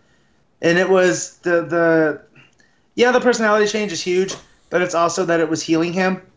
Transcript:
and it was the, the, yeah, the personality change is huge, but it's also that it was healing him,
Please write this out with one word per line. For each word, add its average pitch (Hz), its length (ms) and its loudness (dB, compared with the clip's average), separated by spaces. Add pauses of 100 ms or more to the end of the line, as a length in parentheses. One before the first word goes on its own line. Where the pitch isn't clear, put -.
(600)
and 170 160 2
it 180 140 0
was 180 480 0
the, 170 240 0
the, 160 580 0 (760)
yeah, 240 160 2
the 247 80 4
personality 214 460 2
change 208 260 -4
is 160 100 -8
huge, 185 320 -2 (360)
but 180 120 0
it's 175 120 -4
also 170 300 0
that 165 160 0
it 156 80 0
was 160 140 -4
healing 165 320 -2
him, 185 260 -2 (160)